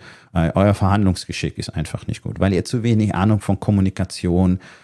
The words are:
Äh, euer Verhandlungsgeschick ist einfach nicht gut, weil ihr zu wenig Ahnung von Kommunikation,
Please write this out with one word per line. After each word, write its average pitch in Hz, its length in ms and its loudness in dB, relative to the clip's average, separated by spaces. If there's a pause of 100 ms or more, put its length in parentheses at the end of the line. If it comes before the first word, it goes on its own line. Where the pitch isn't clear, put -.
(340)
Äh, 82 220 0
euer 101 180 4
Verhandlungsgeschick 95 840 -2
ist - 120 -8
einfach - 380 -8
nicht - 140 -8
gut, - 180 -10
weil 95 140 2
ihr 87 120 0
zu 117 180 -4
wenig 110 300 2
Ahnung 104 260 2
von 98 200 -2
Kommunikation, 92 1000 0 (240)